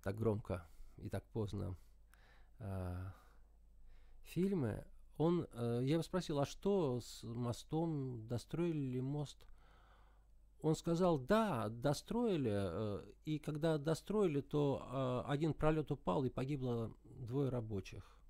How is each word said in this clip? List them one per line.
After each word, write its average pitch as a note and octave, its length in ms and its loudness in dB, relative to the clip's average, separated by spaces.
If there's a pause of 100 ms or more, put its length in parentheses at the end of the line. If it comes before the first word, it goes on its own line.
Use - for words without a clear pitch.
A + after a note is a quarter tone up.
так G2 140 -2
громко G#2+ 500 0 (300)
и - 120 -10
так G2 160 -4
поздно, G2 500 -4 (840)
э, F#2 520 -4 (1120)
фильмы, E3+ 640 0 (320)
он, E3 360 4
э, A#2+ 300 0
я C3+ 100 2
его E3 100 2
спросил: D#3+ 360 0
«А C#3+ 60 4
что D#3+ 540 2
с - 240 -12
мостом? B2 1040 -2
Достроили D#3 520 0
ли B2+ 220 0
мост?» C#3+ 440 -4 (1160)
Он D#3 140 4
сказал: E3+ 440 4
Да, C#3+ 500 4
достроили, C#3+ 840 2
э, G2 540 0 (200)
и D#3 140 0
когда D#3 380 0
достроили, D#3+ 640 2
то, C3 840 0
э, B2+ 40 0
один D3 220 2
пролет D#3 380 2
упал, D#3 340 0
и B2 40 4
погибло B2+ 640 -2 (120)
двое B2 460 -2
рабочих. A2 680 -6 (120)